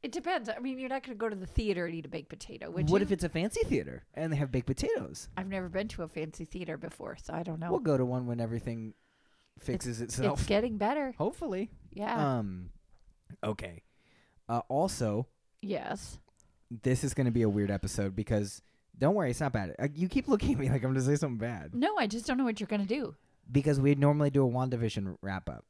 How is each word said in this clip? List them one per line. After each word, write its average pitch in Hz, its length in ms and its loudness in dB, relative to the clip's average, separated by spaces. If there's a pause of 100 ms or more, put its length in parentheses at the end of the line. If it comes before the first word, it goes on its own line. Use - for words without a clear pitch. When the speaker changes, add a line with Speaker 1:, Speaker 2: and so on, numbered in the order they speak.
Speaker 1:
It 269 80 -6
depends. 330 380 -4
I 220 100 -4
mean, 254 220 -6
you're 262 80 -6
not 262 160 -4
gonna 262 100 -10
go 220 140 -2
to 208 80 -4
the 185 100 -8
theater 190 400 0
and 165 80 -4
eat 165 120 -6
a - 20 -10
baked 156 200 -8
potato, - 420 -12
would 165 200 2
Speaker 2:
What 190 100 8
Speaker 1:
you? 302 60 2
Speaker 2:
if 202 60 2
it's 165 120 0
a 170 40 0
fancy 190 360 -2
theater 71 400 -2 (100)
and 160 180 -2
they 147 40 0
have 139 140 0
baked 123 160 0
potatoes? - 720 -2
Speaker 1:
I've 185 120 -4
never 190 200 -4
been 185 200 -2
to - 140 -8
a 160 60 -6
fancy 156 360 -6
theater 170 320 -8
before, - 460 -10
so - 100 -10
I 165 120 -2
don't 160 160 -4
know. 170 100 -2
Speaker 2:
We'll 190 100 4
go 156 160 4
to 127 80 4
one 127 220 -2
when 120 140 -2
everything 113 540 -4 (680)
fixes 120 400 -4
Speaker 1:
It's, - 180 -4
Speaker 2:
itself. 143 220 2
Speaker 1:
it's - 80 0
getting 214 280 2
better. 254 420 0
Speaker 2:
Hopefully. 214 520 -2 (220)
Speaker 1:
Yeah. 147 460 0
Speaker 2:
Um, 92 320 -6 (760)
okay. 101 380 -4 (680)
Uh, 117 200 0
also, 123 600 0 (320)
Speaker 1:
Yes. - 580 -6 (640)
Speaker 2:
this 127 220 2
is 135 100 0
gonna 127 160 4
be 117 120 4
a 110 60 6
weird 101 220 2
episode 98 460 -2
because, 104 440 0 (380)
don't 156 160 4
worry, 156 160 2
it's 120 100 -2
not 139 120 0
bad. 98 260 -2
Uh, 131 160 0
you 170 140 0
keep 254 180 0
looking 262 280 4
at - 40 0
me 135 100 2
like 127 140 2
I'm 131 80 2
gonna 131 100 2
say 135 160 4
something 135 220 0
bad. 107 380 -6
Speaker 1:
No, 349 200 2
I 262 120 2
just 220 180 -4
don't 247 120 0
know 269 60 4
what 226 140 0
you're 208 80 -4
gonna 202 200 0
do. 247 280 -2 (360)
Speaker 2:
Because 139 300 6
we 143 140 8
normally 143 360 6
do 135 140 6
a 123 60 6
WandaVision 117 680 0
wrap-up. 92 500 -6